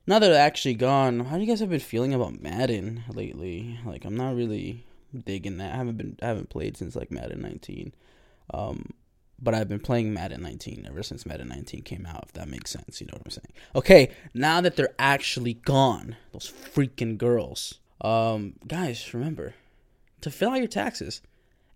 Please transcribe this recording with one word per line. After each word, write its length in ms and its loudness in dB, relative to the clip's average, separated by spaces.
Now 120 6
that 100 8
they're 100 8
actually 360 4
gone, 460 4
how 140 -4
do 80 0
you 60 -2
guys 100 2
have 100 0
been 100 0
feeling 340 0
about 280 -2
Madden 680 -2
lately? 760 -8
Like, 200 -10
I'm 100 -6
not 200 -4
really 500 -4
digging 320 -6
that. 160 -8
I 40 -6
haven't 200 -4
been, 240 -8
I 60 -4
haven't 220 -4
played 280 -6
since, 180 -8
like, 160 -6
Madden 300 -8
nineteen. 520 -12
Um, 380 -6
but 120 2
I've 140 0
been 120 -4
playing 340 0
Madden 300 -6
nineteen 440 -12
ever 160 -10
since 220 -12
Madden 240 -10
nineteen 320 -12
came 240 -10
out, 220 -12
if 60 -20
that 140 -10
makes 240 -10
sense. 300 -12
You 60 -12
know 60 -14
what 120 -14
I'm 60 -14
saying? 220 -16
Okay, 340 12
now 280 4
that 140 2
they're 240 2
actually 560 2
gone, 600 2
those 200 -14
freaking 680 -2
girls. 600 0
Um, 520 0
guys, 460 -4
remember 420 -6
to 80 -6
fill 220 0
out 80 0
your 80 0
taxes. 540 -6